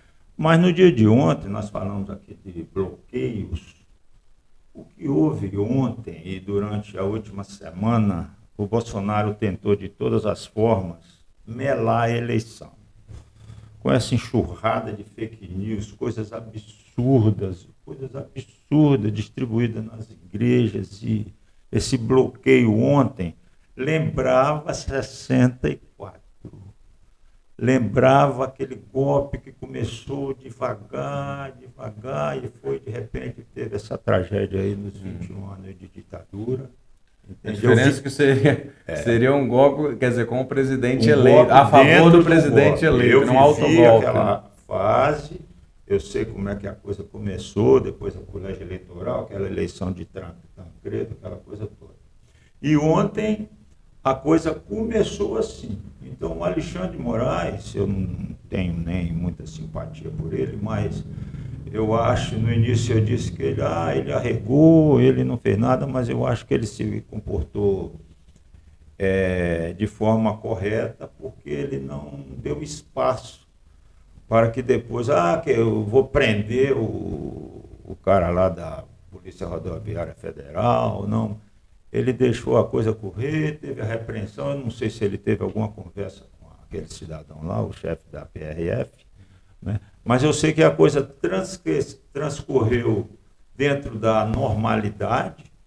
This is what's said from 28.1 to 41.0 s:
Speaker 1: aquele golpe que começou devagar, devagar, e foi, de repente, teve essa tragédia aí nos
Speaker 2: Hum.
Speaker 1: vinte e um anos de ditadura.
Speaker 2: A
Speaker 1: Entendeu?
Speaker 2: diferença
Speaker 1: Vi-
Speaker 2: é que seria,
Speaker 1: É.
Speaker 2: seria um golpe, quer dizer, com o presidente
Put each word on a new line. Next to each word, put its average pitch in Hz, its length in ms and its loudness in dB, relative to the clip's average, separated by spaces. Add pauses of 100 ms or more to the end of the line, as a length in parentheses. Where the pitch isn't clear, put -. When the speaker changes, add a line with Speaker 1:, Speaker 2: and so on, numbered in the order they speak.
Speaker 1:
aquele 127 360 -8 (100)
golpe 139 460 -2
que - 140 -20
começou 135 840 -8
devagar, 139 1300 -8
devagar, 127 840 -8
e 117 60 -10 (120)
foi, - 180 -6
de - 100 -14
repente, 120 640 -10
teve 110 220 -8
essa - 220 -8
tragédia 98 640 -2
aí 101 140 -2
nos 98 200 -12
Speaker 2:
Hum. 98 80 -18
Speaker 1:
vinte 87 260 -12
e 90 40 -16
um 98 180 -12
anos 95 160 -18 (100)
de 92 160 -20
ditadura. 110 800 -10 (560)
Speaker 2:
A 98 40 -18
Speaker 1:
Entendeu? 107 440 2
Speaker 2:
diferença 131 160 6
Speaker 1:
Vi- 139 80 -2
Speaker 2:
é - 20 -12
que 139 80 -8
seria, 139 640 4 (140)
Speaker 1:
É. 80 80 -6
Speaker 2:
seria 120 400 4
um 139 120 0
golpe, 135 500 4
quer 127 120 2
dizer, 117 160 0
com 120 160 -4
o 131 40 -6
presidente 131 640 0